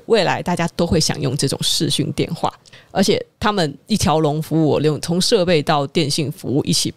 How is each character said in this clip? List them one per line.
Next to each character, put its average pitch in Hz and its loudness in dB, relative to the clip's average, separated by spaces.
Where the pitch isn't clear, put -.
未 208 4
来 135 -2
大 180 -2
家 170 0
都 175 0
会 170 2
享 - 0
用 143 -2
这 143 0
种 - -4
视 - 0
讯 147 0
电 - -2
话， - -4
而 190 0
且 196 2
他 214 0
们 160 -2
一 220 0
条 160 2
龙 156 0
服 156 2
务， - 2
从 175 -2
设 - 2
备 165 2
到 147 0
电 147 0
信 143 -2
服 - -6
务 139 2
一 175 0
起 - -2